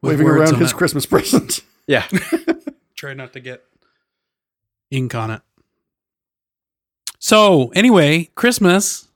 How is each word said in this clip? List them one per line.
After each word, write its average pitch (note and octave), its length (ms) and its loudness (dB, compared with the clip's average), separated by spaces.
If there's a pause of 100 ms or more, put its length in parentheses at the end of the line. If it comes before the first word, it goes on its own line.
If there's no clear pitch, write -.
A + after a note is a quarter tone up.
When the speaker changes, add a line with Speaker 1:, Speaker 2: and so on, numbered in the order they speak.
Speaker 1:
With C3+ 80 -2
Speaker 2:
Waving D3+ 160 2
Speaker 1:
words D#3 120 4 (120)
Speaker 2:
around - 40 4
Speaker 1:
on A#2+ 60 -2
Speaker 2:
his D#3+ 100 0
Speaker 1:
it. - 40 -8
Speaker 2:
Christmas D3 320 -2
present. - 580 -2
<laughs> - 60 -20 (160)
Speaker 3:
Yeah. B2+ 180 0 (480)
Speaker 1:
<laughs> - 420 -14
Try C#3 180 -14
not C3 200 -18
to C3+ 60 -16
get B2+ 240 -18 (1300)
ink C3 220 -4
on A2+ 180 -6
it. A2 100 -10 (1800)
So, G3 560 2
anyway, E3+ 600 2
Christmas. G3+ 800 0